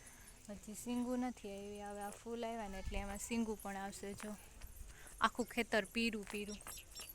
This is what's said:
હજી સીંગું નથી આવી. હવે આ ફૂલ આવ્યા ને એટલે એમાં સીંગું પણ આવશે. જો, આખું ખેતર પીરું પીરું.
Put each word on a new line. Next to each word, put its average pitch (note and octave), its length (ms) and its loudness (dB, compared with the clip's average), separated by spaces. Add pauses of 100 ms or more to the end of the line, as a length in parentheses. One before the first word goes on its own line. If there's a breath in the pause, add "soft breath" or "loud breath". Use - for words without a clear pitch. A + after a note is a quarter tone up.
(500 loud breath)
હજી G#3 240 -6
સીંગું A#3+ 460 2
નથી B3 300 0
આવી. G3+ 320 -6
હવે G3+ 200 -4
આ G3+ 80 -2
ફૂલ A#3 360 -2
આવ્યા A3+ 220 0
ને G3 120 -2
એટલે G3 180 0
એમાં G3+ 200 2
સીંગું A3 440 4
પણ G3 160 0
આવશે. G3 360 -2
જો, G#3 220 -4 (880 loud breath)
આખું A3+ 240 6
ખેતર A3 400 4
પીરું A3 460 2
પીરું. G#3 260 -2 (580)